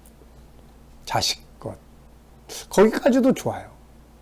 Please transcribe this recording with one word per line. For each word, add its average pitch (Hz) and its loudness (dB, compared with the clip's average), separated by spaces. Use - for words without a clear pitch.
자식 - -6
것. 104 -14
거기까지도 226 4
좋아요. - -10